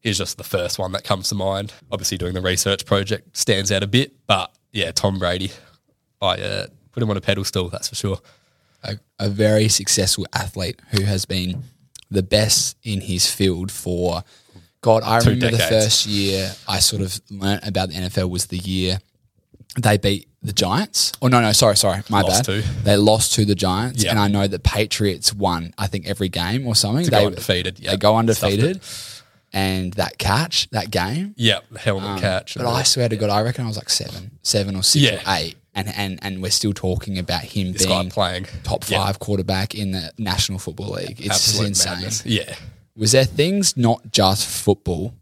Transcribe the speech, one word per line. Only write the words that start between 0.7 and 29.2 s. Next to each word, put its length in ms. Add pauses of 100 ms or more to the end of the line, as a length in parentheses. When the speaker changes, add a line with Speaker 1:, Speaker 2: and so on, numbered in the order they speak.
Speaker 1:
one 140
that 100
comes 260
to 60
mind. 380 (180)
Obviously 260
doing 160
the 80
research 440
project 500
stands 360
out 120
a 40
bit, 260 (140)
but 220 (220)
yeah, 200
Tom 280
Brady, 320 (720)
I, 180
uh, 280 (260)
put 100
him 60
on 80
a 40
pedestal, 480
that's 200
for 60
sure. 240 (600)
Speaker 2:
A, 160 (220)
a 100
very 380
successful 640
athlete 460 (120)
who 120
has 220
been 380 (460)
the 140
best 580
in 200
his 280
field 440
for, 500 (560)
God, 240
I 160
Speaker 1:
Two 120
Speaker 2:
remember 200
the 60
Speaker 1:
decades. 280
Speaker 2:
first 200
year 480 (120)
I 140
sort 220
of 180 (100)
learnt 380
about 220
the 60
N 80
F 140
L 120
was 180
the 100
year 420 (760)
they 200
beat 300 (140)
the 120
Giants. 580 (100)
Oh, 60
no, 140
no, 100
sorry, 240
sorry, 340
my 120
Speaker 1:
Lost 260
Speaker 2:
bad. 160
Speaker 1:
to. 60 (160)
Speaker 2:
They 100
lost 380
to 120
the 100
Giants, 480
Speaker 1:
Yeah. 80
Speaker 2:
and 80
I 100
know 180
the 120
Patriots 760
won, 440
I 100
think, 200
every 220
game 360
or 100
something. 300
Speaker 1:
To 60
go 80
Speaker 2:
They, 60
Speaker 1:
undefeated, 540
yeah. 120
Speaker 2:
they 60
go 240
Speaker 1:
Stuffed 200 (120)
it. 100
Speaker 2:
undefeated, 180 (680)